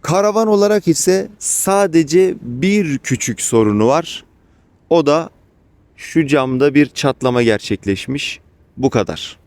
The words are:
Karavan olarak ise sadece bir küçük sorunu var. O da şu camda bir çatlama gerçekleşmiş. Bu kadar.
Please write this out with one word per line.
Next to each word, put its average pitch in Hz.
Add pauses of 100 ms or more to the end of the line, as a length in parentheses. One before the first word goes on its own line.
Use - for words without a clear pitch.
Karavan 208
olarak 208
ise 185 (100)
sadece 180
bir 147
küçük -
sorunu 107
var. 156 (680)
O 160
da 156 (680)
şu -
camda 131
bir 143
çatlama 127
gerçekleşmiş. 107 (360)
Bu 131
kadar. -